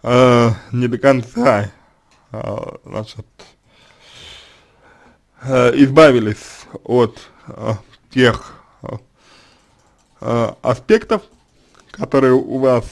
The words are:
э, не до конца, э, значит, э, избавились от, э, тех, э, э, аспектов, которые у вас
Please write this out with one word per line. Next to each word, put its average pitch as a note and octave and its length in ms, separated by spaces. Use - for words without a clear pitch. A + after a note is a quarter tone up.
э, A#2+ 460
не B2 160
до A#2 100
конца, B2+ 720
э, G#2 240
значит, G#2+ 400
э, B2 300
избавились C3 800
от, A#2 340
э, A2 260
тех, A#2+ 540
э, - 40
э, A#2 400
аспектов, G#3+ 600
которые C3+ 420
у C3 260
вас B2+ 320